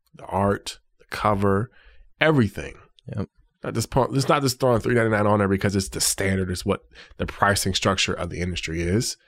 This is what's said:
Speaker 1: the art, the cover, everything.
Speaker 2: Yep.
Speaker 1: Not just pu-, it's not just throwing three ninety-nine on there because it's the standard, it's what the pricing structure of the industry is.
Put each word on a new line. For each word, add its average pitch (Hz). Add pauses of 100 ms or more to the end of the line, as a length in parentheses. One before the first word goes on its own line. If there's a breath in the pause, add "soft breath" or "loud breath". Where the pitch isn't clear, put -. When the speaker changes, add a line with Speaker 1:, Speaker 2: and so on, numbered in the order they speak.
(140)
Speaker 1:
the -
art, - (200)
the -
cover, 101 (500 soft breath)
everything. 113 (420)
Speaker 2:
Yep. 95 (360)
Speaker 1:
Not -
just 113
pu-, 120
it's 135
not 147
just 131
throwing 123
three 120
ninety-nine 110
on 104
there 98
because 98
it's 95
the -
standard, 95
it's 90
what 98 (380 loud breath)
the 90
pricing 101
structure 98
of 85
the 78
industry 85
is. 98 (120)